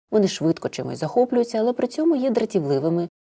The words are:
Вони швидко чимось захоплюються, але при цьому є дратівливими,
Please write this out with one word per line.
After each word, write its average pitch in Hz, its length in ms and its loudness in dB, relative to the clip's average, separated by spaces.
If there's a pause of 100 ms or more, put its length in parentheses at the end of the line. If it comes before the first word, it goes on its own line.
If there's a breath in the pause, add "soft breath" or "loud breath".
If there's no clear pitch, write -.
(100)
Вони 208 180 4
швидко - 400 -2
чимось 131 300 -8
захоплюються, 240 600 0
але 226 140 0
при 240 140 -2
цьому 311 300 0
є 254 140 0
дратівливими, 165 800 0 (200)